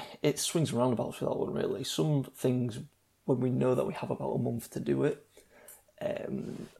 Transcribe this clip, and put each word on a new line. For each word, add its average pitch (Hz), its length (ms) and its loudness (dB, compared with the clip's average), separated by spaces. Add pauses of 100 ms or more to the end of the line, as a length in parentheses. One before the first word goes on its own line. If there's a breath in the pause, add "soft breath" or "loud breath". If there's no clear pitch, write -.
(220 loud breath)
it 147 160 4
swings - 340 0
and 117 80 0
roundabouts 123 420 0
with - 80 0
that - 80 0
one, - 160 -2
really. - 320 -2
Some 151 400 2
things, 123 540 0 (440)
when 131 160 2
we 127 100 2
know 127 240 4
that - 140 2
we - 60 -2
have 123 180 -4
about 135 220 -2
a - 40 0
month 120 340 -2
to 131 100 -6
do 135 240 2
it, - 200 -2 (760 soft breath)
um, - 640 -6 (120)